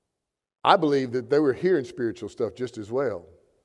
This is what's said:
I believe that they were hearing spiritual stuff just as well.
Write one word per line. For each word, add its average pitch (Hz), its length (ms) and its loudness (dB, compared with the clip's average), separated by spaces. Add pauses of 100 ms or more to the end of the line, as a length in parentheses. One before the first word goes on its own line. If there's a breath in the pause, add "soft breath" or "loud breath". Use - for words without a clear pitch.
(600)
I 160 140 6
believe 139 380 0
that 120 160 -4
they 143 100 4
were 143 140 4
hearing 160 320 0
spiritual 110 420 -6
stuff 107 260 -6
just 123 240 -8
as 107 140 -12
well. 113 340 -2 (400)